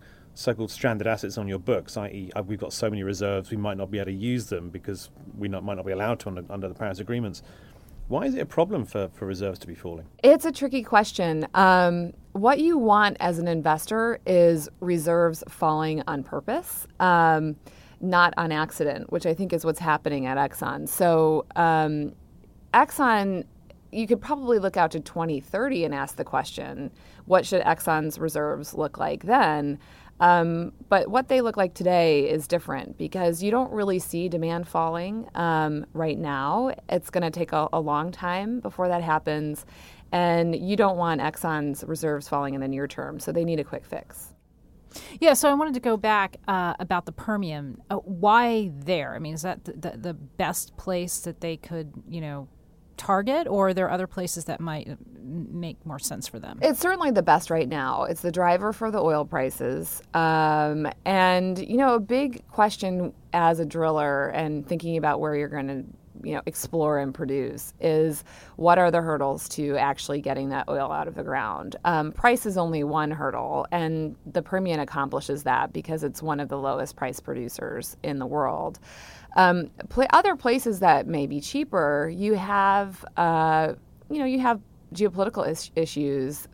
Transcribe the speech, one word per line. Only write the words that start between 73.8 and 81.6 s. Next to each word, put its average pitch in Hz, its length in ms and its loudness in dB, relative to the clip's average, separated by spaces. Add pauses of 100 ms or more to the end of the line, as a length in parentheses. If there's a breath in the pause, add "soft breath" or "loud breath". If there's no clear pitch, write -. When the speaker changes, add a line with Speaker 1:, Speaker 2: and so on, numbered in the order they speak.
Speaker 2:
the 165 160 -4
Permian 185 380 -2
accomplishes 139 640 -4
that 127 280 2
because 160 320 -6
it's - 200 -6
one 151 160 -2
of 139 100 -6
the 139 80 -6
lowest 135 380 -4
price 127 240 -6
producers - 840 -10
in 143 160 -6
the 131 80 -6
world. 147 540 -4 (560 loud breath)
Um, 180 340 4 (200)
pla-, 262 220 2
other 359 240 6
places 240 440 0
that 156 260 6
may 147 220 -2
be 143 120 -4
cheaper, 160 720 0